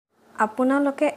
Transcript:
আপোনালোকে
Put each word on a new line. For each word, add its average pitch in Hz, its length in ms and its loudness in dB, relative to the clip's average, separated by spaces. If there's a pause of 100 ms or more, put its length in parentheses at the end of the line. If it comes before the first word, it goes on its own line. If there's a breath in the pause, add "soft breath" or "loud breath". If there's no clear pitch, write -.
(360)
আপোনালোকে 269 800 0